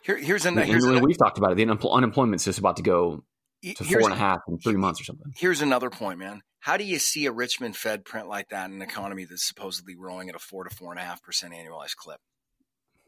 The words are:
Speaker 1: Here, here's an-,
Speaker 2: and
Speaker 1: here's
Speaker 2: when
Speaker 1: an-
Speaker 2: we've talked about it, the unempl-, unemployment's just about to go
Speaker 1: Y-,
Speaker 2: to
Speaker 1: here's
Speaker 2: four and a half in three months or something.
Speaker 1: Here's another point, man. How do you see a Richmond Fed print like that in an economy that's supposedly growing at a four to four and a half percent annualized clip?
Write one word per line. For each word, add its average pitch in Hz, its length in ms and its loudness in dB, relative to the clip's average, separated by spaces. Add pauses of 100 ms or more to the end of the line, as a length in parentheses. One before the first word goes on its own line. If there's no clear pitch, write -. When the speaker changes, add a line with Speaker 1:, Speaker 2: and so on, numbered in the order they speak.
Speaker 1:
Here, 202 140 -2
here's 165 300 0
an-, 180 100 2
Speaker 2:
and - 120 4
Speaker 1:
here's 117 180 6
Speaker 2:
when 127 120 6
Speaker 1:
an- 123 60 6
Speaker 2:
we've 156 140 6
talked 107 180 4
about 98 140 4
it, 90 60 2
the 110 100 4
unempl-, 110 260 0
unemployment's 117 520 4
just 95 140 -2
about 95 180 2
to - 60 -6
go 87 420 2 (380)
Speaker 1:
Y-, 185 100 -10
Speaker 2:
to - 100 -10
Speaker 1:
here's 175 200 4
Speaker 2:
four 107 80 6
and 95 60 -2
a - 40 0
half 95 260 4
in 85 120 -4
three 110 180 2
months 95 240 2
or - 40 -12
something. - 320 -14
Speaker 1:
Here's 170 260 2
another 127 280 2
point, 95 300 -8
man. 101 220 -14 (180)
How 165 160 0
do 202 80 -4
you 180 160 -2
see 147 260 0
a 131 60 0
Richmond 120 420 -4
Fed 107 300 -6
print 107 240 -12
like 101 220 -10
that 95 180 -8
in 95 80 -16
an 95 60 -12
economy 98 420 -8
that's 87 220 -8
supposedly 92 480 -10
growing 92 340 -12
at 85 80 -12
a - 20 -16
four 95 240 -14
to 87 120 -16
four 87 180 -16
and 87 80 -12
a - 20 -8
half 87 200 -12
percent 87 300 -8
annualized 80 440 -14
clip? 76 240 -18 (880)